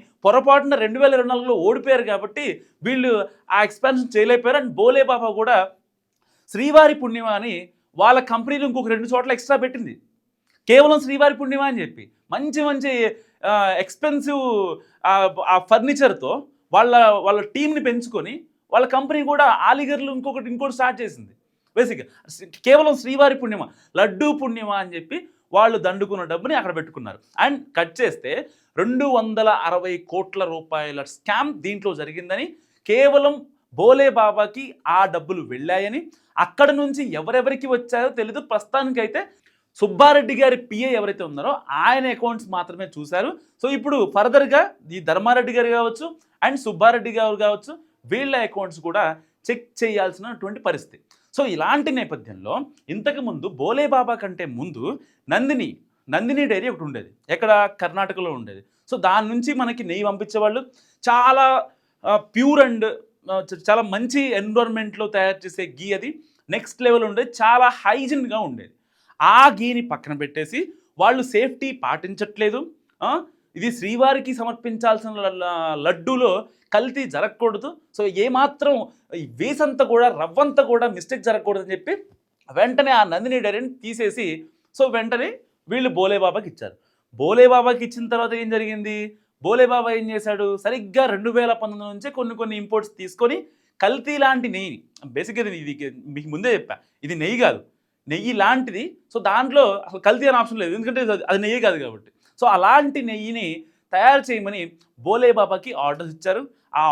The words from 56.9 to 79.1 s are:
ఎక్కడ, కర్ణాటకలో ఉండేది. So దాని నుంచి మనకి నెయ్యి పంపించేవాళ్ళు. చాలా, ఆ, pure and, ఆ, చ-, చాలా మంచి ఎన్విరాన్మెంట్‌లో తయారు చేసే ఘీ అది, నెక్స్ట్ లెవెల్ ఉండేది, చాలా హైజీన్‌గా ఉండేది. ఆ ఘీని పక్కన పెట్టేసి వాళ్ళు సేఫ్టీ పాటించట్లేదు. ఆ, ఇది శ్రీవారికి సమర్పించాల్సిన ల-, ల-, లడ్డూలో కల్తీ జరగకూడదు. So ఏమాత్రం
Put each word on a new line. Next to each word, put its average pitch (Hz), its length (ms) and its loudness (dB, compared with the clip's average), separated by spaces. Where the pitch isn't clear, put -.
ఎక్కడ, 214 160 0
కర్ణాటకలో 185 580 -6
ఉండేది. 101 240 -16
So 262 40 -4
దాని 208 260 2
నుంచి 240 180 -4
మనకి 240 300 -4
నెయ్యి 202 180 -6
పంపించేవాళ్ళు. 214 520 -2
చాలా, 254 360 4
ఆ, 202 40 2
pure 285 300 4
and, 226 180 -2
ఆ, 190 40 -4
చ-, 170 200 -14
చాలా 220 140 4
మంచి 247 260 -2
ఎన్విరాన్మెంట్‌లో 214 640 -2
తయారు 190 280 0
చేసే 185 200 -10
ఘీ 196 80 -12
అది, 247 120 -8
నెక్స్ట్ 226 320 -10
లెవెల్ 233 220 4
ఉండేది, 240 220 -4
చాలా 247 260 6
హైజీన్‌గా 247 640 -2
ఉండేది. 104 260 -16
ఆ 202 200 8
ఘీని 240 220 -2
పక్కన 147 300 -8
పెట్టేసి 151 380 -6
వాళ్ళు 247 220 4
సేఫ్టీ 254 340 -2
పాటించట్లేదు. 202 760 -4
ఆ, - 20 0
ఇది 226 200 -4
శ్రీవారికి 254 600 0
సమర్పించాల్సిన 226 720 -4
ల-, 185 180 -4
ల-, 165 340 -4
లడ్డూలో 185 460 0
కల్తీ 254 300 -2
జరగకూడదు. 214 560 -4
So 208 60 -4
ఏమాత్రం 277 480 0